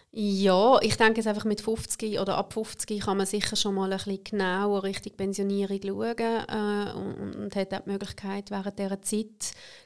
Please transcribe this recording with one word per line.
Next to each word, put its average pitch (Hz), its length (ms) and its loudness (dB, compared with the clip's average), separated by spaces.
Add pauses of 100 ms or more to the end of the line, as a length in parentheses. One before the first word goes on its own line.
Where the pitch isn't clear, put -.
(120)
Ja, 202 680 6
ich 220 160 2
denke 226 220 6
jetzt 214 60 0
einfach 208 200 0
mit 214 160 0
fünfzig 220 580 -2
oder 190 160 0
ab 202 160 -2
fünfzig 220 480 -6
kann 196 160 0
man 196 80 2
sicher 208 320 0
schon 196 200 0
mal 190 140 0
ein 190 60 0
bisschen 190 280 -6
genauer 196 600 0
Richtung 196 320 -6
Pensionierung 196 680 -2
schauen, 208 360 -4
äh, 214 720 -2
und, 190 220 -6
und, - 220 -8
und 202 200 -6
hat 190 160 -2
auch 190 80 -4
die - 100 -8
Möglichkeit, 196 600 -6
während 196 280 -6
dieser 196 220 -2
Zeit - 540 -4 (320)